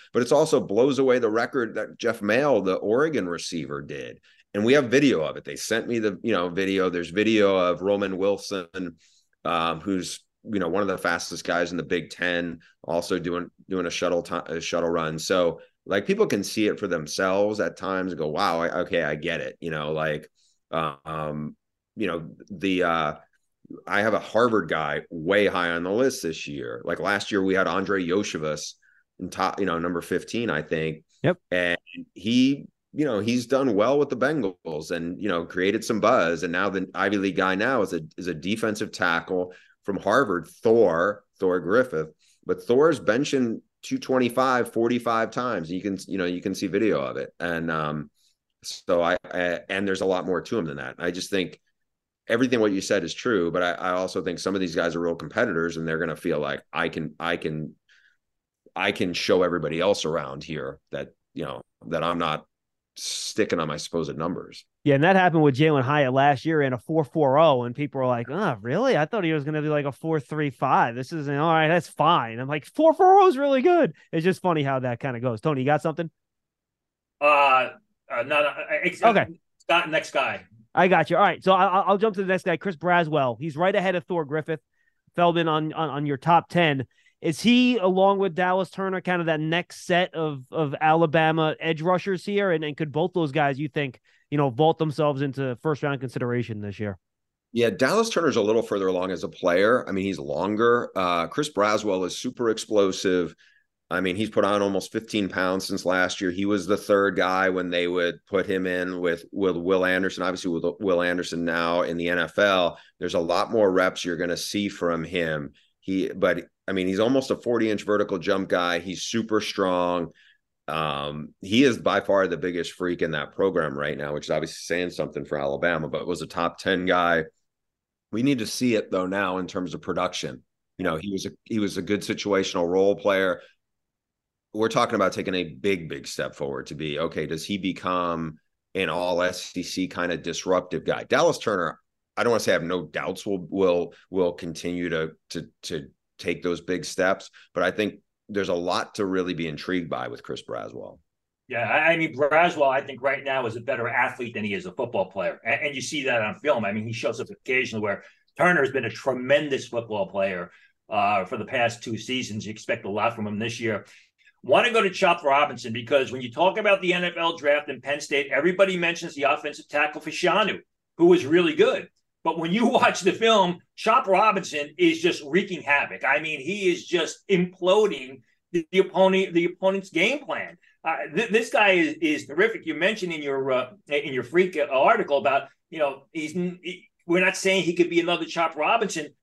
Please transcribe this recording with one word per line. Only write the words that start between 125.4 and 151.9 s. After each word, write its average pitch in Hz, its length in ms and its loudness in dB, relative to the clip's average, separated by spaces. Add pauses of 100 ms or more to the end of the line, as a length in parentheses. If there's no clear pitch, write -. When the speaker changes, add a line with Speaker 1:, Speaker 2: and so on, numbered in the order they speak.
Speaker 1:
but 78 180 -6
was 80 160 -4
a 78 60 -10
top 85 320 -4
ten 92 260 0
guy. 85 380 2 (880)
We 107 100 -4
need 139 160 2
to 107 80 -4
see 120 300 0
it, - 160 -4
though, 92 140 0
now 92 320 -2
in 90 100 -4
terms 90 260 -6
of 82 80 -12
production. 87 600 -4 (340)
You 92 60 -4
know, 85 120 0
he 87 140 -8
was 95 160 -6
a, 101 40 -10 (120)
he 113 160 -6
was 95 180 -2
a 95 60 -4
good 98 200 -2
situational 98 640 0
role 95 260 4
player. 95 460 2 (1120)
We're 107 160 2
talking 113 280 2
about 95 160 4
taking 92 240 -4
a 90 80 -2
big, 80 440 -2
big 71 200 -12
step 67 260 -6
forward 67 320 -8
to - 80 -12
be, 73 240 -6
okay, 80 260 -4
does 78 200 -6
he 101 120 -4
become 87 800 -2 (360)
an 92 140 -2
all 87 340 0
S - 340 -4
E 90 60 -4
C 92 240 -4
kind 90 240 -4
of 80 120 -4
disruptive 85 640 -2
guy? 64 200 -4
Dallas 147 340 2
Turner, 90 400 -4 (380)
I 104 80 0
don't 120 80 4
wanna 107 80 2
say 107 100 0
I 95 40 4
have 82 100 0
no 87 220 -4
doubts 82 380 -6
will, 95 240 -4
will, 90 460 2 (160)
will 90 220 2
continue 87 560 -6
to, 80 240 -2 (180)
to, 82 160 -8 (160)
to 76 240 -8 (320)
take 87 240 -6
those 85 180 -2
big 90 240 -4
steps, - 460 -2 (240)
but 87 80 0
I 90 80 2
think 104 300 -2 (280)
there's 98 200 -2
a 92 60 -2
lot 87 420 -2
to 104 100 -2
really 92 280 -2
be 82 120 -6
intrigued 82 420 -4
by 62 200 -6
with 60 160 -14
Chris - 180 -12
Braswell. 55 560 -12 (480)
Speaker 3:
Yeah, 117 220 -4
I, 156 240 4